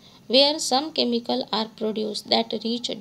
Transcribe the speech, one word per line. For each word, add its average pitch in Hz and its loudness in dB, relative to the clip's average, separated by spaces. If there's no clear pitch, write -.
where 277 6
some 294 0
chemical 240 0
are 214 -2
produced 214 -4
that 226 2
reach 240 -4